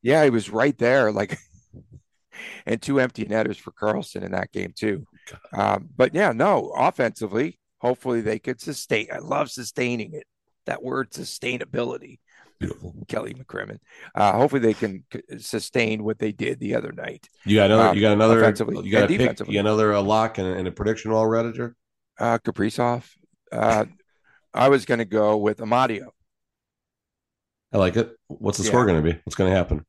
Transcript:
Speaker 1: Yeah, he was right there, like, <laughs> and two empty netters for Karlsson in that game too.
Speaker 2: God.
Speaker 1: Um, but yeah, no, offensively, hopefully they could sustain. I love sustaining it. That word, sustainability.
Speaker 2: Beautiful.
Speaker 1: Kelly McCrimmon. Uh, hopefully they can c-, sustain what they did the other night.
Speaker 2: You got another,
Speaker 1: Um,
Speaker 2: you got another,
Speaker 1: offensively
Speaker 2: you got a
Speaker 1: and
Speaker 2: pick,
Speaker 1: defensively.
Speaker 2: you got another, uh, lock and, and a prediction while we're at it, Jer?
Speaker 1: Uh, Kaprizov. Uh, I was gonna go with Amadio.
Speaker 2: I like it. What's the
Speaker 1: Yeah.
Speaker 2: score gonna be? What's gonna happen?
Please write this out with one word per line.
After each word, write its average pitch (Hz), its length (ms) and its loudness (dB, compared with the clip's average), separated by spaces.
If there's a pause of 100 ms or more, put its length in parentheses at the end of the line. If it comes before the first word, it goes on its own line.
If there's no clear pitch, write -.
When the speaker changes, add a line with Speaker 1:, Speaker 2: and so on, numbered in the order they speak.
Speaker 1:
Yeah, 151 220 4
he 143 60 6
was 113 200 0
right 120 280 0
there, 120 340 4
like, 104 260 -4 (640)
<laughs> - 640 -20
and 110 160 -4
two 139 180 0
empty 120 260 -2
netters 107 320 -2
for - 140 -18
Karlsson 104 520 -4
in 92 80 -8
that 92 220 -6
game 92 220 -8
too. 107 300 -4 (460)
Speaker 2:
God. 101 260 0
Speaker 1:
Um, - 180 -10
but 127 200 2
yeah, 180 160 2
no, 139 460 0
offensively, 123 840 -2 (200)
hopefully 123 420 -2
they 107 180 -4
could 127 220 -8
sustain. 120 500 -4
I - 60 -10
love 147 340 -4
sustaining 120 640 -6
it. - 120 -14 (420)
That - 160 -6
word, 127 280 -6
sustainability. 123 1080 -8 (400)
Speaker 2:
Beautiful. - 340 -10 (140)
Speaker 1:
Kelly - 260 -8
McCrimmon. - 460 -14 (340)
Uh, 98 200 4
hopefully 135 280 2
they 113 140 2
can 98 360 -6
c-, - 100 -12 (180)
sustain 110 640 -4
what 107 160 -4
they 110 120 -2
did 117 280 -6
the 104 160 -6
other - 160 -6
night. - 360 -14 (160)
Speaker 2:
You 101 120 2
got 101 160 6
another, 101 180 6
Speaker 1:
Um, 92 60 4
Speaker 2:
you 101 60 2
got 107 120 6
another, 110 300 6
Speaker 1:
offensively 101 420 0
Speaker 2:
you 95 60 -4
got 107 80 4
a - 20 6
Speaker 1:
and 101 80 2
Speaker 2:
pick, 185 100 2
Speaker 1:
defensively. 117 360 -2
Speaker 2:
you 101 80 2
got 104 40 2
another, 107 280 2
uh, 101 80 2
lock 110 340 0
and, 95 100 -2
and 92 200 -4
a 87 40 -6
prediction 110 400 -4
while 110 160 2
we're 110 100 2
at 117 100 0
it, 117 80 -8
Jer? 120 200 -8 (440)
Speaker 1:
Uh, 117 180 2
Kaprizov. 120 720 -2 (420)
Uh, 110 340 2 (680)
I 127 160 4
was 135 160 4
gonna 117 200 0
go 107 320 2
with 104 200 0
Amadio. 113 520 0 (1600)
Speaker 2:
I 110 60 0
like 92 180 2
it. 117 140 -2 (160)
What's 101 320 -4
the 98 60 -2
Speaker 1:
Yeah. - 40 0
Speaker 2:
score 120 160 4
gonna 85 160 4
be? 78 220 0
What's - 120 -12
gonna 92 200 2
happen? 80 340 0